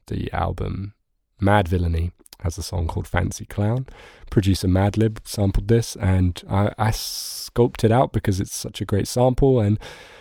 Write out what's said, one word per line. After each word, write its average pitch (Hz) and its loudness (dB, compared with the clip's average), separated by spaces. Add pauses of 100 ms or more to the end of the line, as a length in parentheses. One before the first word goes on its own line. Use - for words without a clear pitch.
the - -6
album 92 -4 (460)
Mad 101 4
Villainy 85 0 (280)
has - -6
a - -10
song 87 -4
called 95 -6
Fancy - -2
Clown. 113 -2 (440)
Producer 95 2
Madlib 104 2
sampled 98 -2
this, 117 2
and 92 2
I, 98 0
I 110 2
scoped - -2
it 110 6
out 131 4
because 98 0
it's - -6
such - -10
a 104 -4
great 98 0
sample, 127 4
and 104 2 (420)